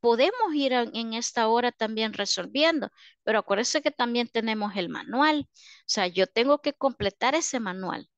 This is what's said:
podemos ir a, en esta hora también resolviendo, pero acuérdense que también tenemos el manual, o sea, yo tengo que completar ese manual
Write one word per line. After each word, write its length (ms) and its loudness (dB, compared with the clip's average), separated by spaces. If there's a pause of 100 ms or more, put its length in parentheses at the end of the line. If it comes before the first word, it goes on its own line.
podemos 540 2
ir 200 2
a, 80 4 (120)
en 200 -6
esta 340 -2
hora 240 2
también 420 -4
resolviendo, 760 0 (340)
pero 160 2
acuérdense 420 0
que 80 0
también 380 -2
tenemos 480 -4
el 120 -2
manual, 640 0
o 60 -20 (280)
sea, 200 0
yo 200 2
tengo 360 2
que 100 -2
completar 640 -2
ese 260 -2
manual 580 -6